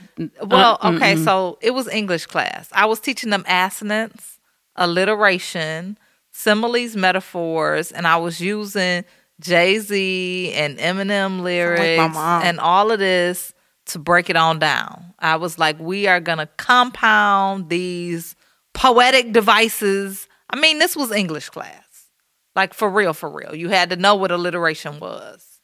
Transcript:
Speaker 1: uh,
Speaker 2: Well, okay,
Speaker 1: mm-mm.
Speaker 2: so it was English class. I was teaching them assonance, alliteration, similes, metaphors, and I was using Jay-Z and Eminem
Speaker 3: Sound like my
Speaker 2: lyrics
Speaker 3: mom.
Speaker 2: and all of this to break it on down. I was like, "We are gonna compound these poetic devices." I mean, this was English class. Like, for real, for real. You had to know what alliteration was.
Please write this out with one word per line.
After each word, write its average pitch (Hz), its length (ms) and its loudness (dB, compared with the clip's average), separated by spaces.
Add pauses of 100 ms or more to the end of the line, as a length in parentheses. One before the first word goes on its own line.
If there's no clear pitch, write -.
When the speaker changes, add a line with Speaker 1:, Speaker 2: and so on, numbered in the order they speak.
(180)
Speaker 1:
uh, - 280 -10
Speaker 2:
Well, 226 360 6
okay, 196 340 2
Speaker 1:
mm-mm. 160 100 2
Speaker 2:
so 190 340 0
it 226 120 0
was 254 180 -4
English 190 380 -4
class. - 440 -6
I 196 140 4
was 220 160 -2
teaching 240 280 -6
them 196 160 0
assonance, 196 960 -4 (380)
alliteration, 180 1200 -2 (340)
similes, 233 640 0
metaphors, 170 960 -2
and 170 160 -4
I 165 80 6
was 170 240 -4
using 196 640 -2 (380)
Jay-Z 185 1120 0
and 147 240 -4
Eminem 185 320 -2
Speaker 3:
Sound 196 280 0
like 180 40 -4
my - 20 -6
Speaker 2:
lyrics 170 680 0
Speaker 3:
mom. 165 300 0
Speaker 2:
and 175 180 0
all 190 300 4
of 214 80 0
this 180 540 0 (340)
to - 120 -10
break 175 300 2
it 170 80 0
on 160 220 2
down. 156 600 -2
I 160 160 0
was 160 240 -6
like, 156 180 0
"We 185 300 -4
are 180 140 4
gonna 160 340 -4
compound 208 1120 2
these 175 640 -6 (400)
poetic 247 600 4
devices." 202 960 2 (200)
I - 80 -8
mean, 311 220 2
this 330 160 0
was 269 160 -4
English 175 380 -4
class. - 600 -18 (460)
Like, 190 180 0
for 214 160 -2
real, 190 240 2
for 151 160 -10
real. 151 240 -12
You 170 160 -6
had 180 200 2
to 180 80 -2
know 202 180 6
what 190 160 0
alliteration 165 720 -2
was. - 640 -16